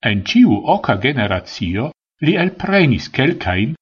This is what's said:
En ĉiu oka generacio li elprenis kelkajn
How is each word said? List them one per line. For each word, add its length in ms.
En 200
ĉiu 420
oka 340
generacio 880
li 140
elprenis 720
kelkajn 760